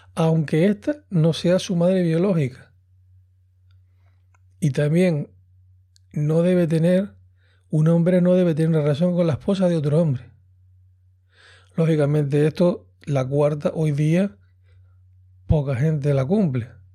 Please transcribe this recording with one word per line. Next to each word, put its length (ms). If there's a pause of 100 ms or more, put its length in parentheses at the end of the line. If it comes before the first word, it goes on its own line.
(140)
aunque 520
ésta 420
no 240
sea 260
su 180
madre 260
biológica. 720 (1800)
Y 120
también 600 (800)
no 300
debe 240
tener, 480 (560)
un 180
hombre 320
no 140
debe 200
tener 160
una 100
relación 340
con 120
la 80
esposa 340
de 80
otro 240
hombre. 320 (1400)
Lógicamente, 720
esto, 440 (140)
la 200
cuarta, 500
hoy 180
día, 440 (1080)
poca 300
gente 360
la 120
cumple. 460 (240)